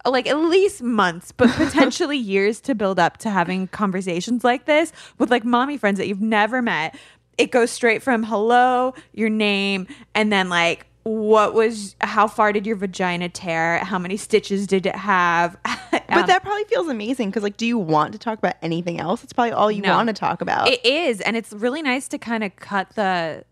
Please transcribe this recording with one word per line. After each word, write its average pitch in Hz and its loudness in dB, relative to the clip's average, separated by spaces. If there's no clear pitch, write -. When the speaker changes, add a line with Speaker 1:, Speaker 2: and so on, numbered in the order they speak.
Speaker 1:
like, 254 2
at 285 2
least 359 2
months, 202 -2
but 240 4
Speaker 2:
<laughs> - 0
Speaker 1:
potentially 277 0
years 202 0
to 277 -2
build 196 0
up - 2
to 226 -6
having 185 0
conversations 190 -2
like 247 2
this 311 2
with, - 0
like, 240 2
mommy 247 0
friends 202 0
that - -2
you've 190 -4
never 220 2
met. 160 -2
It - 2
goes 247 2
straight 226 0
from 233 0
hello, 247 2
your 220 0
name, 196 0
and 214 2
then, 190 2
like, 170 0
what 220 2
was, 220 0
how 214 2
far 208 2
did 208 -4
your 220 -2
vagina 180 -4
tear? 165 -2
How 190 -4
many 185 -4
stitches 196 -2
did 190 0
it 185 -2
have? 175 0
<laughs> - -4
Speaker 2:
But - 2
Speaker 1:
Um, 359 0
Speaker 2:
that 370 4
probably 415 -4
feels 359 -2
amazing 220 -4
'cause, 214 -4
like, 202 -4
do 226 -4
you 240 0
want 156 2
to 214 -12
talk 220 -6
about - -2
anything 170 -4
else? 180 -4
It's - -20
probably 240 0
all 208 2
you 202 -4
Speaker 1:
No. 185 2
Speaker 2:
wanna 220 2
talk 185 -4
about. - 0
Speaker 1:
It 254 0
is, 262 0
and 220 -2
it's 220 -8
really 247 -4
nice 262 -4
to 294 -8
kinda 220 -4
cut - -6
the 180 -2